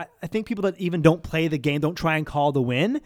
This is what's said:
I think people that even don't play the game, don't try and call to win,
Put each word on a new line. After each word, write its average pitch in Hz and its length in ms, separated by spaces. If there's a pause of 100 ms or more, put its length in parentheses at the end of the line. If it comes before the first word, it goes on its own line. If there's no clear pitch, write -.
(240)
I 160 40
think 214 200
people 202 160
that 190 160
even 175 240
don't 165 180
play 160 280
the 151 100
game, 143 220
don't 147 140
try 156 220
and 156 80
call 147 280
to 139 80
win, 151 440